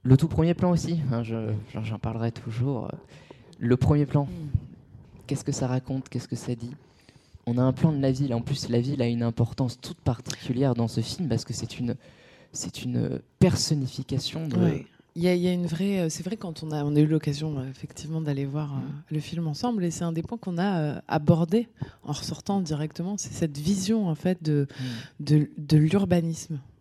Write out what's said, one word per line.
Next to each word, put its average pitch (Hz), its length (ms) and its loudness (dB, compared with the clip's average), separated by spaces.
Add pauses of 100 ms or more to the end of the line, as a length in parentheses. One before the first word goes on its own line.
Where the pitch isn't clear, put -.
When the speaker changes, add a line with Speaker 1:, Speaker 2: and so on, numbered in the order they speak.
Speaker 1:
Le 131 140 10
tout 160 120 4
premier 165 260 4
plan 180 160 2
aussi, 170 300 0 (120)
hein, 117 100 -2
je, 113 280 -4 (240)
j'en, 107 100 -6
j'en 110 140 -6
parlerai 113 340 -4
toujours. 120 580 -4 (680)
Le 120 180 4
premier 147 300 4
plan, 143 180 2
Speaker 2:
Mm. 165 240 -8 (760)
Speaker 1:
qu'est-ce - 180 -4
que 143 80 -2
ça 135 140 -2
raconte ? 127 420 -4
Qu'est-ce - 200 -8
que 123 80 -6
ça 120 180 -6
dit ? 117 160 -10 (760)
On 120 120 2
a 127 40 4
un 131 100 4
plan 160 200 2
de 139 80 0
la 131 120 4
ville. 131 200 0
En 117 80 0
plus, 135 280 -4
la 120 120 4
ville 135 220 0
a 120 60 2
une 117 140 0
importance 117 580 -2
toute - 200 -12
particulière 127 720 -2
dans 117 140 0
ce - 120 -2
film 151 280 -4
parce 117 160 -2
que - 80 -10
c'est - 260 -8
une, 120 180 -4 (560)
c'est - 320 -10
une 123 360 -2 (200)
personnification 147 1040 2
de 127 100 -2
Speaker 2:
Ouais. 156 300 2 (300)
Il 165 80 -4
y 180 40 4
a, 180 60 4
il 180 80 2
y 180 60 2
a 180 40 2
une 180 140 -2
vraie, 190 360 0
euh, 160 60 0
c'est - 160 -6
vrai, 185 120 -6
quand 160 260 -10
on 156 80 -6
a, 151 140 -2
on 147 100 0
a 147 60 6
eu 151 60 8
l'occasion, 151 520 0
euh, 131 100 -6
effectivement, 156 520 -8
d'aller 143 240 -2
voir, 143 300 -4
euh, - 40 -4
Speaker 1:
Mm. 131 140 -8 (220)
Speaker 2:
le 151 60 -2
film 165 280 -6
ensemble, 202 360 -2
et 170 60 0
c'est 170 140 -6
un 165 80 -2
des 165 100 -2
points 226 160 -8
qu'on 180 180 -6
a, 185 220 0
euh, 151 300 -2
abordé 170 600 4 (360)
en 147 80 -4
ressortant 196 480 -4
directement, 156 580 -4
c'est - 140 -10
cette 147 260 -4
vision, 190 500 0
en 156 60 0
fait, 180 300 0
de, 143 240 2 (500)
Speaker 1:
Mm. 151 60 -8
Speaker 2:
de, 151 340 4
de 151 200 4
l'urbanisme. 165 840 2 (200)